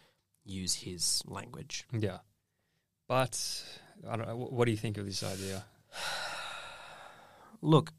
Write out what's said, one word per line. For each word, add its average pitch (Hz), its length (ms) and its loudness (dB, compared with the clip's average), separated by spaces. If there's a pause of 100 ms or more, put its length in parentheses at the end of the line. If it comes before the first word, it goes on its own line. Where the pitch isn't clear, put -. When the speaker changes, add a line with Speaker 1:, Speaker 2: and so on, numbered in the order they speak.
(440)
Speaker 1:
use 95 300 -2
his - 520 0
language. - 640 -8
Speaker 2:
Yeah. 104 260 0 (880)
But, - 560 0 (440)
I 117 80 -2
don't 110 120 -2
know, 113 80 -4
wh-, 123 160 -4
what 120 140 6
do 120 40 6
you 107 80 4
think 107 180 -2
of 101 100 -4
this 98 180 -2
idea? 95 400 -4 (280)
Speaker 1:
<sighs> - 1700 -8
Look, 151 380 8